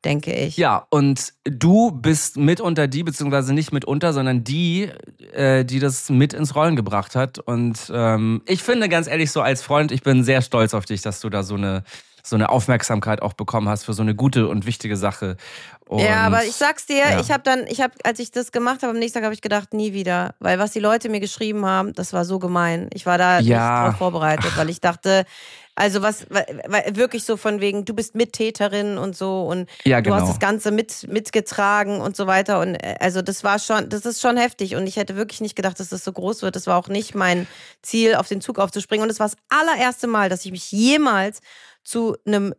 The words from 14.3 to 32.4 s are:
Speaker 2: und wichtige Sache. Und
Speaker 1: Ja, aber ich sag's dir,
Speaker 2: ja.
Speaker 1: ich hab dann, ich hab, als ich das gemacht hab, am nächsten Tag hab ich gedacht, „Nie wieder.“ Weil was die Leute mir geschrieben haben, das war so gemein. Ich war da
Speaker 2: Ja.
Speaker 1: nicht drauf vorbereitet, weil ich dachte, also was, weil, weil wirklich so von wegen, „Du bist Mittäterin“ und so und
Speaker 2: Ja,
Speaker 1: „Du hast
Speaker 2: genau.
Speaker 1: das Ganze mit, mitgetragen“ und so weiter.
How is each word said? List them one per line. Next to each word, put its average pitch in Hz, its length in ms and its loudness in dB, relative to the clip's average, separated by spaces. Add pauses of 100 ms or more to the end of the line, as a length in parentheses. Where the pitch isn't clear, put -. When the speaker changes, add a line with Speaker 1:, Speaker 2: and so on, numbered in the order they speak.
Speaker 2:
und 98 200 -2
wichtige 110 280 -6
Sache. 95 420 -4 (500)
Und - 140 0
Speaker 1:
Ja, 214 160 4 (100)
aber 226 180 4
ich 233 80 -4
sag's 302 320 0
dir, 285 120 0
Speaker 2:
ja. 277 220 4
Speaker 1:
ich - 120 -2
hab 277 120 0
dann, 262 240 2
ich 254 140 -4
hab, 254 120 0 (100)
als 233 160 0
ich 240 100 -8
das 247 220 -6
gemacht 247 320 0
hab, 240 80 -2
am 226 80 -2
nächsten 233 180 -4
Tag 220 80 -2
hab 214 80 -2
ich 214 80 -12
gedacht, 208 320 -2
„Nie 214 180 -2
wieder.“ 180 480 -2
Weil 180 200 2
was 208 120 0
die 220 80 -6
Leute 220 300 0
mir 208 100 -2
geschrieben 208 460 -4
haben, 190 280 0
das 180 200 -8
war 180 100 0
so 185 140 -4
gemein. 175 560 -2
Ich 185 140 -8
war 180 100 2
da 180 220 4
Speaker 2:
Ja. 117 160 6 (240)
Speaker 1:
nicht 120 60 2
drauf 110 120 0
vorbereitet, 160 580 0
weil 160 140 0
ich 175 120 -8
dachte, 185 440 2 (500)
also 196 280 0
was, 214 260 -2
weil, 175 380 -4
weil 202 280 0
wirklich 240 280 0
so 220 140 -2
von 208 220 -2
wegen, 202 260 -2
„Du 220 100 -6
bist 220 180 -6
Mittäterin“ 208 840 -2
und 185 180 -6
so 190 300 -4
und 180 200 -4 (160)
Speaker 2:
Ja, 131 180 4
Speaker 1:
„Du 101 120 0
hast 98 80 2
Speaker 2:
genau. 90 120 2
Speaker 1:
das - 60 -4
Ganze 208 300 0
mit, 220 400 -4
mitgetragen“ 208 920 0
und 202 160 -4
so 196 120 -2
weiter. 190 320 2